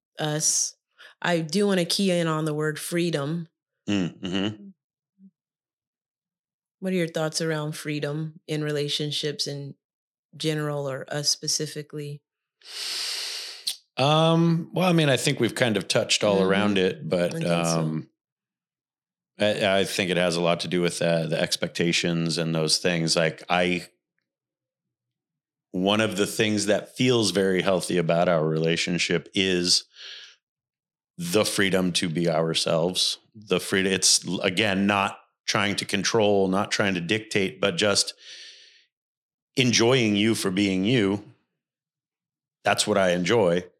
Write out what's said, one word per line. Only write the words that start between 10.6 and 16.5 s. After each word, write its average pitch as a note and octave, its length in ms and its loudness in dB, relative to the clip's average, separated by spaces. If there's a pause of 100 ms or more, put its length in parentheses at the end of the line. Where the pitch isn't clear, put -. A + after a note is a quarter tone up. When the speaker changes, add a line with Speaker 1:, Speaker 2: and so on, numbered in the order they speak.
Speaker 1:
or C3 200 -8
us D3 220 -4
specifically? D3 880 -6 (1800)
Speaker 2:
Um, E3 760 4
well, F3+ 160 0
I F3+ 40 4
mean, D#3+ 160 4
I C3 80 4
think C3+ 240 -2
we've A2 140 2
kind A2+ 220 2
of F#2 120 -2
touched - 360 0
all G#2 120 4
Speaker 1:
Mm-hmm. F#2+ 140 4